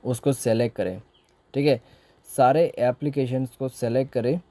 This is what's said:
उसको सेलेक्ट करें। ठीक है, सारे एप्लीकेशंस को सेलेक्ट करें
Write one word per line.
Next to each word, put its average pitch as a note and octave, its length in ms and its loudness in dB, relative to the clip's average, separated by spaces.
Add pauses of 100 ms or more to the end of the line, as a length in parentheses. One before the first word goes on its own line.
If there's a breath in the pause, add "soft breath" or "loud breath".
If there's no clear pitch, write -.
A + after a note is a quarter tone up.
उसको B2+ 280 -2
सेलेक्ट A#2 440 0
करें। F#2+ 240 -4 (540)
ठीक C#3+ 120 0
है, B2+ 140 2 (480 soft breath)
सारे B2+ 360 4 (140)
एप्लीकेशंस C3 760 -2
को C3+ 120 -6
सेलेक्ट B2+ 440 -2
करें B2+ 280 0 (100)